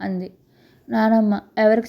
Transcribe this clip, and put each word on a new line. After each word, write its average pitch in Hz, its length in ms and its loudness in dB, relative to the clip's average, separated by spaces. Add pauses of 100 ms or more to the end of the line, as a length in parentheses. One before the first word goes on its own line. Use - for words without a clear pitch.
అంది. 190 320 -8 (560)
నానమ్మ, 220 520 0 (180)
"ఎవరికి 220 300 2